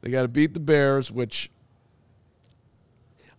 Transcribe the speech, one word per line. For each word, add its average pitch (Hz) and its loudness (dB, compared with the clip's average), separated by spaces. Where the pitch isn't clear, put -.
they 120 -8
gotta 127 0
beat 147 2
the 170 -6
Bears, 139 2
which 117 -8